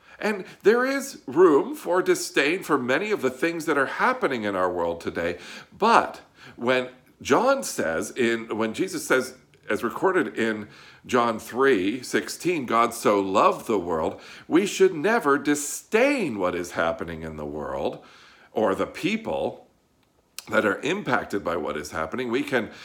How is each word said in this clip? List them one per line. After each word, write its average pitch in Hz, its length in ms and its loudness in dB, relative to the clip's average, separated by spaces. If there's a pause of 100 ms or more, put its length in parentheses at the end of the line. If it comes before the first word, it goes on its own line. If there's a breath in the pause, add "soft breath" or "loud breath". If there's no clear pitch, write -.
(200 loud breath)
And 202 260 -4 (160 loud breath)
there 240 240 6
is 269 400 -4
room 156 480 6
for 175 300 0
disdain 165 580 0
for 156 160 0
many 135 340 -2
of 135 120 -2
the 127 80 0
things 165 340 -4
that 151 120 0
are 135 100 2
happening 190 560 0
in 101 120 -2
our 90 140 2
world 85 320 -2
today, 87 360 -4 (380 loud breath)
but - 460 2 (340 loud breath)
when 127 340 0 (320)
John 220 420 4
says, 82 480 -4
in, 117 460 0
when 110 160 0
Jesus 175 340 -4
says, 131 280 0 (340)
as 107 140 -2
recorded 180 540 0
in 107 300 -2 (380 loud breath)
John 117 340 2
three 123 640 2
sixteen, 139 640 -4
"God 117 280 2
so 104 260 2
loved 131 480 2
the 107 120 2
world," 85 420 -4 (260 loud breath)
we 190 180 4
should 185 280 4
never 147 440 2
disdain 151 1000 0
what 90 180 0
is 85 160 -6
happening 82 520 -4
in 78 140 -10
the 76 80 -8
world 73 580 -6 (480 loud breath)
or 101 240 2
the 92 100 0
people 156 840 -4 (840)
that 110 160 2
are 98 160 0
impacted 135 600 -2
by 87 140 -2
what 73 180 -4
is 73 160 -8
happening. 113 380 -4
We 135 140 0
can, 117 260 -2 (160 loud breath)